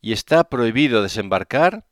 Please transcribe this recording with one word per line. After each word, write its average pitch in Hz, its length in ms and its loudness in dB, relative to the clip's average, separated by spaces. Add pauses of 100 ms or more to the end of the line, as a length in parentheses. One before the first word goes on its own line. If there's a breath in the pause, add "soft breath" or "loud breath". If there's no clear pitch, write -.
y 107 120 -6
está 160 320 2
prohibido 120 560 0
desembarcar 110 920 -2